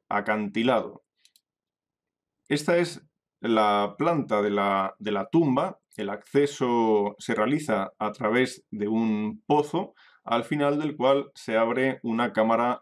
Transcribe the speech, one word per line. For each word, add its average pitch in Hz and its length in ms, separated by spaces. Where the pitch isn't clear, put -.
acantilado. 107 960
Esta 147 300
es - 280
la 104 520
planta 143 440
de 104 80
la, 98 500
de 104 120
la 98 140
tumba. 165 520
El 101 120
acceso 113 1120
se 120 160
realiza 110 640
a 107 140
través 123 580
de 104 160
un 107 580
pozo, 147 500
al 117 220
final 147 340
del 151 160
cual 139 400
se 110 220
abre 127 460
una 117 280
cámara 113 500